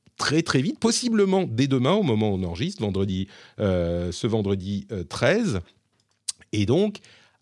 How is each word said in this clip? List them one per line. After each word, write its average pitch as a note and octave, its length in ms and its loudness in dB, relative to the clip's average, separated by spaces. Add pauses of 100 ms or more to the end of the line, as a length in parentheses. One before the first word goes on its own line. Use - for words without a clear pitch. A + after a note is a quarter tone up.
(160)
très, D#3+ 260 2
très C#3 200 0
vite, G#3+ 160 -4
possiblement G3+ 680 2
dès B2 200 0
demain, C3 260 2
au G#3+ 100 2
moment G#2+ 280 2
où G2 60 0
on F#2 80 -2
enregistre, F2+ 380 -6
vendredi, F#2+ 460 -2 (300)
euh, F2 540 0
ce - 140 -6
vendredi, G2+ 680 -2
euh, A#2 120 -6
treize. D#3 560 0 (920)
Et G#2 140 2
donc, F#3+ 320 2 (440)